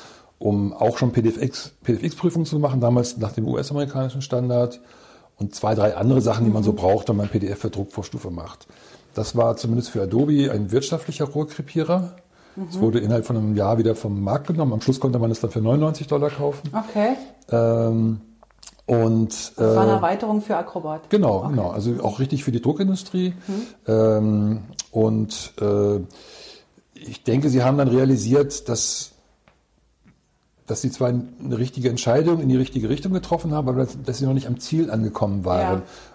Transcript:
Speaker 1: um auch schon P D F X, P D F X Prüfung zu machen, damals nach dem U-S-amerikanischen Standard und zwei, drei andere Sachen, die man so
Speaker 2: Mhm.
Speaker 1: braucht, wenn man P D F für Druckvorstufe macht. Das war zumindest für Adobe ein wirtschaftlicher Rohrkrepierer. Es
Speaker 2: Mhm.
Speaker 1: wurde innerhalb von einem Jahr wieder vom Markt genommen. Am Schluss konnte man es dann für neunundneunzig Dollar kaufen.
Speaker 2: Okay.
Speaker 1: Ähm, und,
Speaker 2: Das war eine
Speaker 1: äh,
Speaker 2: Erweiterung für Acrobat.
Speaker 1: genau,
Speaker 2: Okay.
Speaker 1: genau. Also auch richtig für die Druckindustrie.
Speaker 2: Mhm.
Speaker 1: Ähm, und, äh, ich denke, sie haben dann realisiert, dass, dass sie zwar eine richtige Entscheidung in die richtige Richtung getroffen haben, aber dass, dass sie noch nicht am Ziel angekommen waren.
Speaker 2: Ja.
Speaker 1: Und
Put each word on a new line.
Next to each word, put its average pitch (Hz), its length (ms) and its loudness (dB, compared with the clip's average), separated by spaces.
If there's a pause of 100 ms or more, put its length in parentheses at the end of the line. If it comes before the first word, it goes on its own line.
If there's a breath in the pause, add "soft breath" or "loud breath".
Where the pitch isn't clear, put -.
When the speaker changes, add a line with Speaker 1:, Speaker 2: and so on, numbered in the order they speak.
(380 loud breath)
Speaker 1:
um 101 340 0
auch - 260 0
schon 120 140 2
P 123 100 2
D 113 60 4
F 110 140 -2
X, - 300 -6 (100)
P 120 100 0
D 107 60 0
F - 60 -6
X 160 120 -4
Prüfung 170 300 0
zu 151 120 -2
machen, 135 220 0
damals 120 380 2
nach 110 140 -4
dem 110 140 -2
U-S-amerikanischen 135 760 -4
Standard 123 580 0 (580 loud breath)
und 101 160 -6
zwei, 107 200 0
drei 107 220 2
andere 123 260 4
Sachen, 113 240 2
die 107 40 6
man 104 120 2
so 104 100 4
Speaker 2:
Mhm. 104 40 0
Speaker 1:
braucht, 98 340 2
wenn 104 60 2
man 104 120 0
P 107 100 -2
D 98 100 0
F 98 100 -4
für 107 120 -4
Druckvorstufe - 600 -8
macht. 82 360 -14 (460 loud breath)
Das 107 240 -4
war 117 220 2
zumindest 120 320 -2
für 104 120 -2
Adobe 139 480 4
ein 104 220 -2
wirtschaftlicher 147 540 -2
Rohrkrepierer. 160 920 -4 (540 soft breath)
Es 180 60 -10
Speaker 2:
Mhm. 190 40 -4
Speaker 1:
wurde 113 200 4
innerhalb 113 260 0
von 123 100 -2
einem 107 200 0
Jahr 104 200 2
wieder 113 180 2
vom 101 280 -4
Markt 123 240 -2
genommen. 156 260 0
Am 110 80 -2
Schluss 131 200 0
konnte 123 180 0
man 113 120 2
es 110 100 -2
dann 117 100 -2
für 113 100 -4
neunundneunzig 151 460 2
Dollar 147 240 0
kaufen. 143 420 -4
Speaker 2:
Okay. 214 440 -2 (340)
Speaker 1:
Ähm, 113 720 2 (640)
und, 113 720 2
Speaker 2:
Das 110 180 4
war 110 60 6
eine 107 100 6
Speaker 1:
äh, - 40 6
Speaker 2:
Erweiterung 208 440 0
für 208 160 -4
Acrobat. 160 540 -8
Speaker 1:
genau, 147 280 4
Speaker 2:
Okay. 92 120 -2
Speaker 1:
genau. 104 200 0
Also 110 320 -2
auch 113 180 -2
richtig 135 240 -2
für 127 80 -2
die 117 100 -2
Druckindustrie. 185 720 0 (140 loud breath)
Speaker 2:
Mhm. 202 140 -4 (260 loud breath)
Speaker 1:
Ähm, 107 680 2 (320)
und, 110 720 -2
äh, 101 380 2 (960 loud breath)
ich - 300 -18
denke, 139 260 2
sie 127 140 4
haben 135 140 4
dann 135 100 4
realisiert, 131 800 2
dass, - 420 -4 (1600)
dass 110 140 -6
sie 127 100 -2
zwar 139 180 -2
eine 123 500 -4
richtige 127 320 -2
Entscheidung 156 500 2
in 139 80 0
die 127 80 4
richtige 127 320 -2
Richtung 139 240 -2
getroffen 170 420 -2
haben, 143 140 -2
aber 127 160 0
dass, - 180 -8
dass 120 160 -6
sie 135 60 -2
noch 135 100 2
nicht 135 120 0
am 123 140 -4
Ziel 160 300 0
angekommen 104 540 -2
waren. 90 160 2
Speaker 2:
Ja. 92 140 2
Speaker 1:
Und 92 80 -2 (320 loud breath)